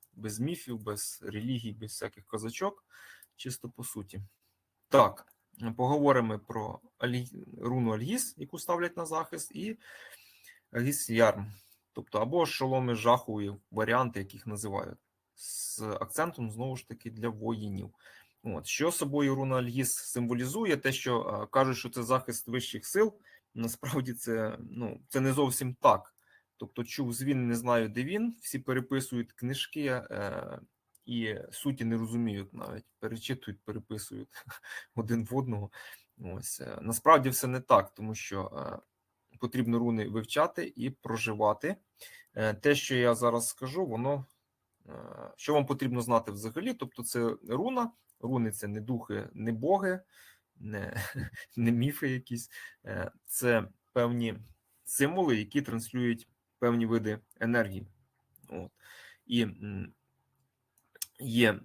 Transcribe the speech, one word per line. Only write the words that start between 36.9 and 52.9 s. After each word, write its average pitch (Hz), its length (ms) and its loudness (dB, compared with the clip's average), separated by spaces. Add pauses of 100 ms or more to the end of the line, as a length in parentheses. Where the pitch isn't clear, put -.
все 131 180 0
не 127 140 0
так, 107 340 4
тому 110 200 -6
що, - 420 -6
е, - 220 -8 (600)
потрібно 117 400 0
руни 113 300 0
вивчати 110 680 -2
і 123 140 -4
проживати. 113 840 0 (580)
Е, 110 200 2
те, 143 200 4
що 139 200 -2
я 120 200 6
зараз 117 340 2
скажу, 151 380 -4
воно, 135 400 -2 (600)
е, - 60 -16 (440)
що - 180 0
вам 143 120 4
потрібно 131 340 0
знати 117 320 2
взагалі, 127 420 -4
тобто 127 280 -8
це 117 340 0 (120)
руна, 233 420 0 (340)
руни 117 260 2
це 104 180 -6
не 107 120 -4
духи, 110 520 -4
не 113 200 -2
боги, 185 480 2 (560)
не, 104 480 -6 (100)
<laughs> - 420 -10
не 117 160 4
міфи 135 360 2
якісь, 127 420 -4 (340)
е, 95 260 -6 (160)